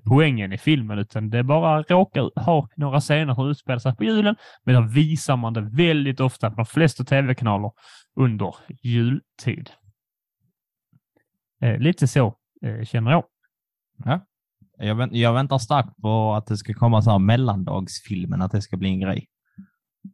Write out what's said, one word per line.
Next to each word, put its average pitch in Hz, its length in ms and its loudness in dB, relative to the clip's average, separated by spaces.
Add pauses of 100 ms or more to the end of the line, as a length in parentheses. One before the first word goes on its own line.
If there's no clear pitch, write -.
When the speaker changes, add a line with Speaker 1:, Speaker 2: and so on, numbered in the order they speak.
Speaker 1:
poängen 120 480 2
i - 40 -8
filmen, 113 420 0
utan 107 300 -6
det 120 140 0
bara 156 380 2
råkar 175 640 0
ha 160 300 2
några 143 240 -2
scener 147 340 0
som 131 160 -2
utspelar 131 300 -4
sig 127 160 -2
på - 80 -4
julen, 214 320 0 (300)
men 127 100 4
då 123 60 6
visar 143 560 0
man 113 160 -4
det 113 80 -4
väldigt 139 580 0
ofta 120 300 0
på 110 60 -8
de 117 100 -2
flesta 147 380 0
T 139 180 2
V-kanaler 107 500 -2 (480)
under 104 360 0 (280)
jultid. 120 840 -4 (1900)
Eh, 110 180 0
lite 151 280 0
så, 117 260 0 (320)
eh, 113 200 -8
känner 117 260 -2
jag. 165 120 2 (800)
Speaker 2:
Ja. 165 200 -4 (520)
Jag 107 180 -2
vänt-, 120 200 -4
jag 117 180 2
väntar 135 240 0
starkt 131 440 -2
på 110 320 0
att 107 140 -4
det 107 100 -2
ska - 160 -10
komma 117 280 4
så 110 100 4
här 98 80 4
mellandagsfilmen, 95 1200 -2
att 92 100 -2
det 101 100 -2
ska - 160 -10
bli 95 120 -4
en 95 100 -2
grej. 95 260 -4 (880)